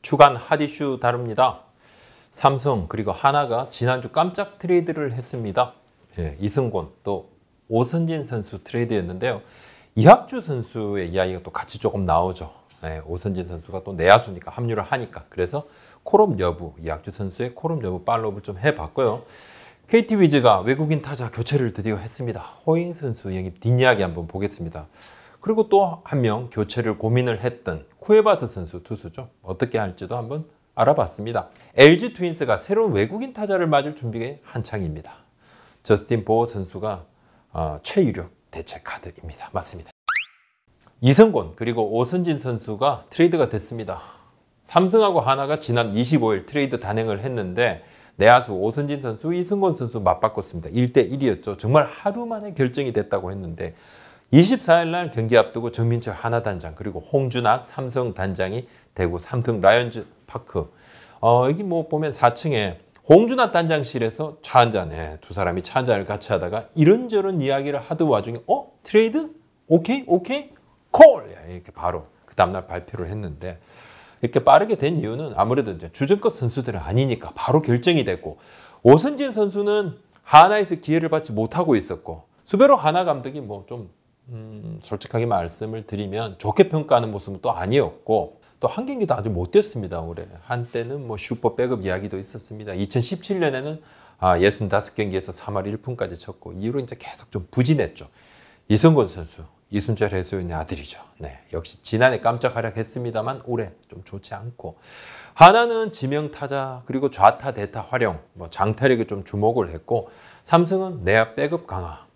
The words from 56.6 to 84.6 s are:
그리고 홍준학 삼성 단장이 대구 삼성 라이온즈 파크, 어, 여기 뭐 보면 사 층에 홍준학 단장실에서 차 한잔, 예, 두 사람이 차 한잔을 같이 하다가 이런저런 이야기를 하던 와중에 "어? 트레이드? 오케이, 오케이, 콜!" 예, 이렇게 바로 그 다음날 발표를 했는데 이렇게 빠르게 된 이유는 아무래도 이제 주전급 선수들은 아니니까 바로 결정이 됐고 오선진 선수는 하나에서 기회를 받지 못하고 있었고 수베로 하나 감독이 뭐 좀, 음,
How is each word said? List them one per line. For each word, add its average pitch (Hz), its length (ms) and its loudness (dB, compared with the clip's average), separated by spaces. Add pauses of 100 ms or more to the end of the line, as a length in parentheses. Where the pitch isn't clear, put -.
그리고 95 240 -10
홍준학 127 640 0
삼성 127 500 -6
단장이 95 540 -4 (260)
대구 87 240 -2
삼성 117 420 -4
라이온즈 113 460 4 (220)
파크, - 440 -8 (480)
어, 120 280 6
여기 170 160 -2
뭐 165 240 -4
보면 151 240 -4
사 120 200 2
층에 107 460 -2 (300)
홍준학 233 420 8
단장실에서 151 920 -2
차 - 200 4
한잔, 101 320 2
예, 80 280 -10
두 - 140 -18
사람이 90 280 -2
차 - 180 -2
한잔을 110 240 0
같이 104 260 -8
하다가 95 460 -4
이런저런 196 640 4
이야기를 139 400 -2
하던 165 260 -2
와중에 113 400 0
"어? - 240 -2 (140)
트레이드? 226 480 2 (340)
오케이, 170 400 2
오케이, 208 440 -2 (420)
콜!" 247 360 10 (200)
예, 90 60 -12
이렇게 - 180 -18
바로 87 320 -6 (200)
그 - 120 -18
다음날 92 320 0
발표를 87 400 -10
했는데 90 500 -10 (640)
이렇게 120 240 -2
빠르게 156 320 4
된 151 240 -2
이유는 123 340 -8
아무래도 110 380 0
이제 82 200 -12
주전급 202 440 -2
선수들은 117 420 -6
아니니까 104 560 -2
바로 151 280 2
결정이 123 420 2
됐고 85 340 -6 (460)
오선진 247 480 6
선수는 202 640 -2 (260)
하나에서 185 540 6
기회를 160 320 0
받지 156 240 -2
못하고 117 420 0
있었고 85 480 -4 (220)
수베로 269 320 6
하나 160 280 0
감독이 143 360 -4
뭐 101 280 -12
좀, 113 220 -14 (380)
음, 110 560 -14